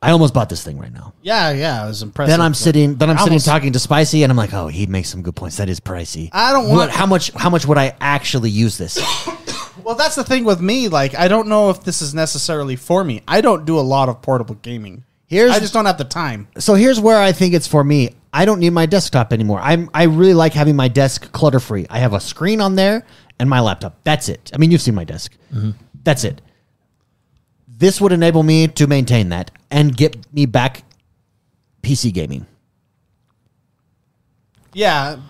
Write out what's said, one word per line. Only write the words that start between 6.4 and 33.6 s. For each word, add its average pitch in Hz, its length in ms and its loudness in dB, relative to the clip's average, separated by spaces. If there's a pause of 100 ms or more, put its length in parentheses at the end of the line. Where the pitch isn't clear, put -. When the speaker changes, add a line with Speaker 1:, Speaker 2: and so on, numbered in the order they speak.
Speaker 2:
don't 262 160 0
Speaker 1:
What, 143 80 6
Speaker 2:
want - 140 2
Speaker 1:
how 180 140 -2
much, 190 280 0
how - 160 -2
much 170 160 0
would 147 120 2
I 135 220 0
actually 139 500 -2
use 107 280 0
this? - 200 -8
Speaker 2:
<coughs> - 380 -6 (480)
Well, 226 120 -6
that's 294 200 -2
the 269 80 -4
thing 254 220 -2
with 190 160 2
me. 226 260 -2
Like, 139 280 -2
I 175 120 2
don't 214 220 2
know 214 200 2
if 180 140 -4
this - 180 -6
is 143 120 -8
necessarily 151 640 -4
for 185 260 -2
me. 127 240 -6
I 185 140 2
don't 185 240 2
do 160 120 0
a 147 40 0
lot 135 260 0
of 117 140 -6
portable 123 340 -4
gaming. 110 480 -14 (220)
Speaker 1:
Here's 220 260 2
Speaker 2:
I 214 80 2
just 180 140 -8
don't 226 120 0
have 185 120 0
the 143 60 -6
time. 131 440 -8 (120)
Speaker 1:
So 208 160 4
here's 233 240 4
where 220 200 4
I 196 140 4
think 180 220 0
it's 160 100 0
for 147 180 2
me. 143 280 2 (200)
I 160 140 2
don't 208 140 2
need 170 100 2
my 170 160 2
desktop 156 480 0
anymore. 104 260 -2
I'm, 170 340 -2
I 160 100 2
really 175 320 6
like 160 180 2
having 147 220 2
my 131 140 2
desk 135 420 -2
clutter-free. 123 580 0
I 113 100 -8
have 123 140 0
a 98 60 -2
screen 208 420 -4
on 196 140 0
there 202 280 0 (360)
and 127 100 0
my 127 120 2
laptop. 92 420 -4
That's 151 260 -2
it. - 240 -10
I - 40 -8
mean, 160 140 4
you've 170 100 4
seen 117 140 -2
my 87 100 -6
desk. - 300 -14 (160)
Speaker 3:
Mm-hmm. 110 200 -4 (320)
Speaker 1:
That's 143 200 0
it. - 160 -6 (1300)
This 135 320 0
would 202 120 2
enable 165 320 4
me 160 240 4
to 156 180 2
maintain 120 440 2
that 87 200 -6 (220)
and 143 240 2
get 117 360 -2
me 143 140 0
back 123 380 -2 (1000)
P 139 140 -2
C 120 160 -2
gaming. 78 340 -8 (2250)